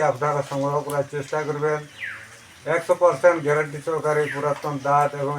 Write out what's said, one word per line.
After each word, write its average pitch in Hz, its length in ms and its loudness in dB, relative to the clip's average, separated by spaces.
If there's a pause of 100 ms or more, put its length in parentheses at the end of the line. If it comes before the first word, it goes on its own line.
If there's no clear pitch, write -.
(100)
আপনারা 147 300 0 (100)
সংগ্রহ 143 260 -2 (100)
করার 139 260 -2
চেষ্টা 147 260 -4 (100)
করবেন। 151 320 -2 (920)
একশো 170 280 0
পার্সেন্ট 170 440 6
গ্যারান্টি 147 400 0
সহকারে 151 360 0 (100)
পুরাতন 143 420 -2 (120)
দাঁত 143 240 4 (120)
এবং 143 160 -2